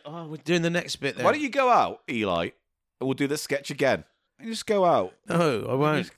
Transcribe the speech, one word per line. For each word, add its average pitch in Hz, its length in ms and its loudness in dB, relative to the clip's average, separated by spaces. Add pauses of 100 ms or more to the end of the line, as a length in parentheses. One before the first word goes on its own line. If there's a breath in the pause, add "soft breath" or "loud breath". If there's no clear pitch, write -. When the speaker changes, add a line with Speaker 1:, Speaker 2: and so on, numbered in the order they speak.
Speaker 1:
oh, 160 220 -14
we're 151 100 -12
doing 165 240 0
the 165 80 0
next 170 280 -4
bit 135 180 -4
then. 123 100 -6
Speaker 2:
Why 190 60 6
don't 302 100 0
you 285 80 -4
go 262 200 2
out, 127 400 4
Eli, 98 400 0 (520)
and 127 60 -2
we'll 135 80 0
do 143 120 0
the 147 100 -2
sketch 139 340 -6
again? 127 340 0 (340)
And 233 100 -14
just 220 160 -8
go 202 200 2
out. 120 280 2 (140)
Speaker 1:
No, 147 420 0
I 123 40 0
won't. 147 320 2
Speaker 2:
Just, - 120 -18